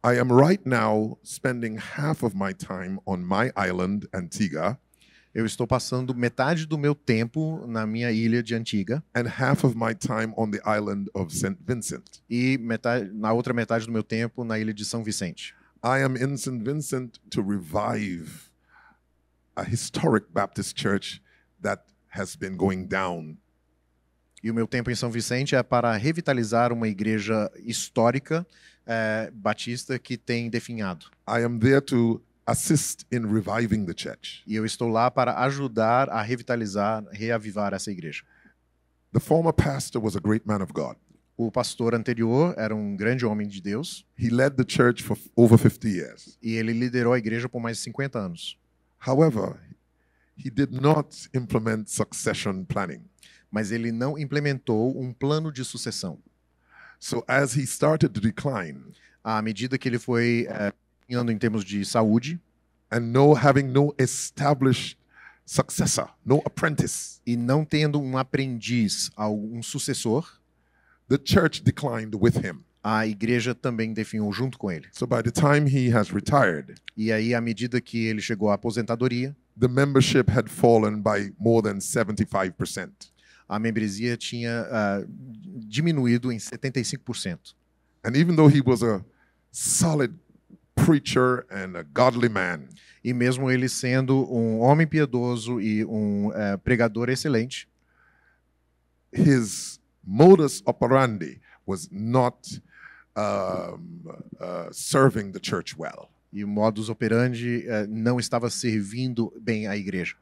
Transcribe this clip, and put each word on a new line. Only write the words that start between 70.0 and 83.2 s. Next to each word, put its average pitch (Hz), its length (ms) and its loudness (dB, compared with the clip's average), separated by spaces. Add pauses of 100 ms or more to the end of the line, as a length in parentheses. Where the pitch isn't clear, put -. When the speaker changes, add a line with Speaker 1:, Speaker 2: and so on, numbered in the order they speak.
Speaker 1:
the 139 140 2
church - 400 2
declined 113 540 -2
with 104 260 4
him. - 220 -8 (180)
Speaker 2:
a 110 240 0
igreja 113 480 0
também 113 400 -4
definhou 107 380 -4
junto 123 260 -4
com 117 120 -4
ele. 78 220 -8
Speaker 1:
So - 140 -4
by 120 160 0
the 117 80 0
time 147 400 4
he 127 200 2
has 110 200 2
retired, 98 640 2 (220)
Speaker 2:
E 110 140 -2
aí, 113 240 0
à 117 60 0
medida 117 400 -2
que 113 260 -4
ele 110 140 -2
chegou 104 300 0
à 101 40 4
aposentadoria, 120 800 -2 (240)
Speaker 1:
the 123 100 4
membership 131 640 4
had 113 200 2
fallen 107 500 6
by 101 380 0
more 113 240 4
than 101 180 -2
seventy-five 98 720 -2
percent. - 600 -10 (340)